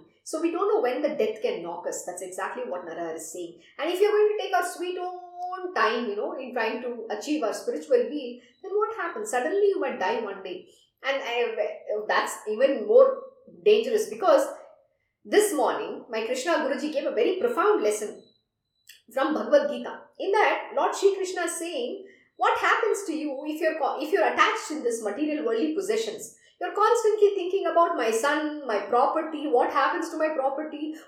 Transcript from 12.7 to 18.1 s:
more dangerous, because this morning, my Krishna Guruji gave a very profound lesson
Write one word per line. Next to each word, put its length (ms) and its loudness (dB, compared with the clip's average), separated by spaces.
more 340 6
dangerous, 460 4
because 360 4
this 300 4
morning, 560 -2
my 160 -4
Krishna 300 0
Guruji 360 -2
gave 140 -2
a 100 -2
very 240 2
profound 420 2
lesson 400 -2